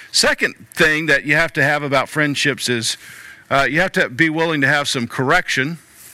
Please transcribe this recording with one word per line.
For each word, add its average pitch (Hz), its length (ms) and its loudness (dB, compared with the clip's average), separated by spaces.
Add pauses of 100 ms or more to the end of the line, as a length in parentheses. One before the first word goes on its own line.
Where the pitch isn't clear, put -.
(120)
Second - 600 0
thing 160 340 2
that 139 160 2
you 147 120 0
have 160 180 0
to 147 100 0
have 147 180 2
about 135 280 0
friendships 143 600 -2
is, 117 280 -2 (520)
uh, 139 180 2
you 143 120 0
have 185 140 0
to 156 160 0
be 160 200 2
willing 160 320 -2
to 135 60 4
have 143 200 0
some 120 200 -2
correction. 147 720 0 (340)